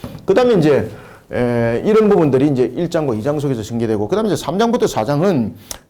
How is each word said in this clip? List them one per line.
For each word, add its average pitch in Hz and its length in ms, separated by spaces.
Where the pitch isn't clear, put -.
그 190 80
다음에 247 200
이제, 143 360
에, 120 520
이런 214 240
부분들이 147 400
이제 123 160
일 165 260
장과 151 240
이 107 80
장 147 160
속에서 135 240
전개되고, 110 460
그 190 80
다음에 214 140
이제 147 60
삼 147 220
장부터 226 300
사 113 160
장은, 143 500